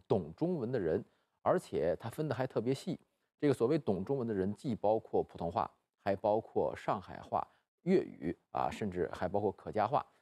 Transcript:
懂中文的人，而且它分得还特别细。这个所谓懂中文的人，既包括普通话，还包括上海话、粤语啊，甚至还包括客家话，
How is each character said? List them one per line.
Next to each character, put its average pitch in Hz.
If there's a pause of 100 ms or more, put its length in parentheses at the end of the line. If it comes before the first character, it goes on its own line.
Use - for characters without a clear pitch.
懂 85
中 175
文 123
的 131
人， 87 (380)
而 127
且 80
它 117
分 156
得 127
还 131
特 127
别 120
细。 135 (400)
这 147
个 139
所 117
谓 143
懂 95
中 139
文 117
的 113
人， 101
既 117
包 104
括 92
普 -
通 85
话， 101 (360)
还 101
包 104
括 80
上 123
海 -
话、 - (380)
粤 180
语 64 (140)
啊， 65
甚 104
至 90
还 -
包 95
括 101
客 -
家 104
话， 135 (160)